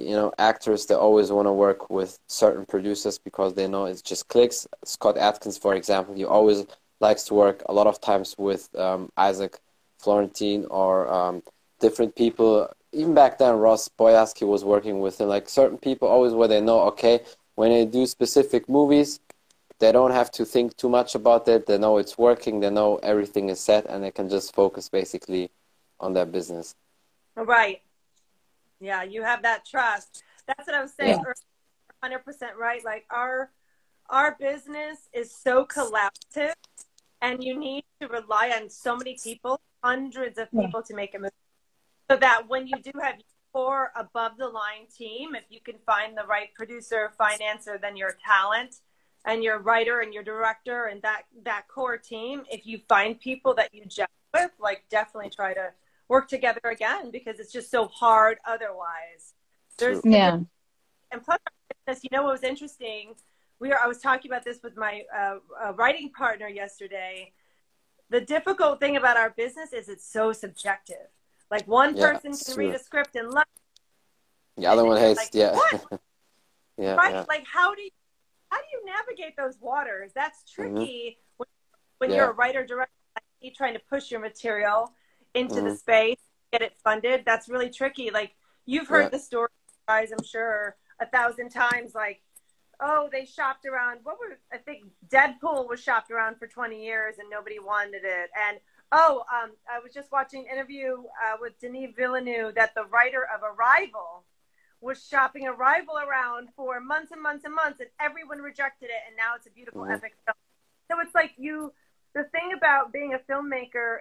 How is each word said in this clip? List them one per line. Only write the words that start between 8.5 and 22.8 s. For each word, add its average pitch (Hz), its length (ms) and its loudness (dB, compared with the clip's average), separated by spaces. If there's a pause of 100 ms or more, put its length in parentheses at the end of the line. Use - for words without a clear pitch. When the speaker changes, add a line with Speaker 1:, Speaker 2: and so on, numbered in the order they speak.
Speaker 1:
um, 92 420 -2
Isaac 95 420 0 (400)
Florentine 104 720 2
or, 95 440 2
um, 90 300 0 (360)
different 113 360 2
people. 113 540 4 (220)
Even 156 220 0
back 139 240 8
then, 123 200 6
Ross 110 300 4
Boyarsky 110 580 6
was 101 200 2
working 104 340 2
with 98 220 -2
him. 104 80 2
Like, 101 180 0
certain 127 300 4
people 131 300 -2
always 120 260 6
where 113 140 6
they 107 120 6
know, 110 220 6
okay, 117 400 4 (340)
when 110 140 4
they 117 160 6
do 123 200 2
specific 127 600 2
movies, 143 520 4 (580)
they 110 140 8
don't 127 200 6
have 123 200 2
to 117 120 -4
think 120 320 0
too 123 140 0
much 123 260 2
about 117 320 6
it. 113 200 4
They 101 100 4
know 107 220 6
it's - 180 -4
working. 117 420 4
They 101 100 2
know 104 280 2